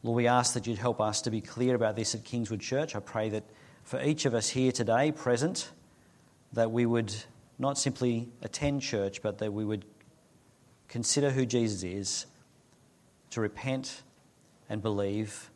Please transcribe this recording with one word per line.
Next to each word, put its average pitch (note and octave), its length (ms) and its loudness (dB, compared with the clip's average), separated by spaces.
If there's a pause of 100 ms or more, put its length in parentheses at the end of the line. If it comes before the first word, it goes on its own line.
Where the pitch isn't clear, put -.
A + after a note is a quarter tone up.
Lord, A#2 140 2
we A#2+ 100 4
ask B2 260 6
that A2 140 -4
you'd A2+ 100 -2
help A2+ 240 0
us G#2+ 220 0
to A#2 80 -2
be A2 100 -2
clear B2+ 320 0
about A2 220 2
this A2+ 180 -2
at A2 100 -8
Kingswood A2+ 360 -4
Church. C#3 360 -2
I G#2 40 -4
pray A2 300 -4
that G#2+ 140 -4 (400)
for C3 200 -6
each D3+ 220 2
of B2 100 4
us A2 140 0
here C3 220 4
today B2 400 4
present, B2+ 600 0 (840)
that A2+ 180 4
we A#2+ 140 4
would A2+ 280 2 (440)
not C#3 200 0
simply B2 520 0 (120)
attend C#3+ 400 -2
church, G2 400 -2
but G2+ 180 -4
that G#2+ 140 -2
we G#2+ 120 -2
would G#2 200 -4 (1000)
consider C#3 440 2
who C3 140 2
Jesus A2+ 380 0
is, F#2+ 420 -6 (1040)
to A#2 100 -4
repent C3 600 -4 (680)
and A2 120 -4
believe G#2 760 -2